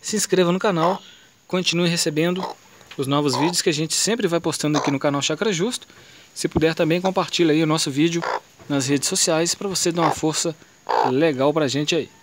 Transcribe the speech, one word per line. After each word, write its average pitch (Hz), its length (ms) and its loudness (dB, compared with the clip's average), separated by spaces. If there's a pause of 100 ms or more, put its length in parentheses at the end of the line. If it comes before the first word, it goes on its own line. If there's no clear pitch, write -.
se - 140 -6
inscreva 185 360 2
no 185 80 0
canal, 185 420 0 (460)
continue 175 420 0
recebendo 170 560 0 (520)
os 135 100 -2
novos 143 280 2
vídeos 165 260 0
que - 80 2
a 156 40 0
gente 156 200 -4
sempre 214 340 0
vai 165 120 0
postando 151 380 -2
aqui 147 120 0
no 139 100 -2
canal 143 220 0
Chácara 196 300 -2
Justo. 190 360 -4 (460)
Se - 140 -6
puder 160 260 2
também, 170 280 0
compartilha 180 500 2
aí 156 100 4
o 156 60 2
nosso 156 240 0
vídeo 165 320 0 (460)
nas 139 180 0
redes 139 220 0
sociais 170 440 0
pra 202 140 -8
você 180 240 -2
dar 170 120 0
uma 151 80 2
força 156 440 -2 (560)
legal 143 420 2
pra 151 140 2
gente 143 280 -2
aí. 135 140 -2 (140)